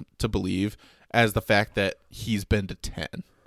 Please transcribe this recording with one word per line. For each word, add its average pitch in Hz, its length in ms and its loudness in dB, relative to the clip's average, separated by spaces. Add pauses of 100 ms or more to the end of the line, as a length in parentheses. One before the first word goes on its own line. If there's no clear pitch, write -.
(180)
to 117 100 -2
believe 98 480 -2 (360)
as 113 200 4
the 113 80 0
fact 107 360 2
that 98 180 0 (160)
he's 107 340 -4
been 104 220 2
to 87 80 -12
ten. - 500 -8 (220)